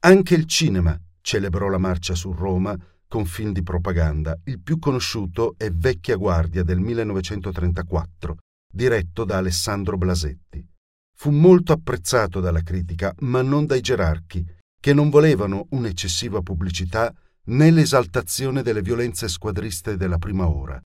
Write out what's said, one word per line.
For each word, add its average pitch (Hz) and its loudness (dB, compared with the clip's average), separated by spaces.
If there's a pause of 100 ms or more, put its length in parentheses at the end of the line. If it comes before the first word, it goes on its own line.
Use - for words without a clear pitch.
Anche 185 8
il 160 2
cinema 92 2 (220)
celebrò 98 -2
la 95 0
marcia 92 -2
su 90 -6
Roma 92 -2 (320)
con 107 -4
film 107 -6
di 90 -4
propaganda. 82 -2
Il - -8
più 160 -2
conosciuto 117 -2
è 110 -4
Vecchia 87 -2
Guardia 90 0
del 90 0
millenovecentotrentaquattro, 90 -4 (340)
diretto 110 -2
da 101 -2
Alessandro 95 -2
Blasetti. 82 -4 (480)
Fu - -4
molto 175 6
apprezzato 104 -2
dalla 87 0
critica, 87 -4
ma 127 0
non 143 2
dai 135 0
gerarchi, 85 -2 (360)
che 143 4
non 147 6
volevano 107 4
un'eccessiva 101 -4
pubblicità 92 -4 (300)
né 147 6
l'esaltazione 135 0
delle 110 0
violenze 117 -4
squadriste 101 -6
della 87 -2
prima 87 -2
ora. 69 -4 (100)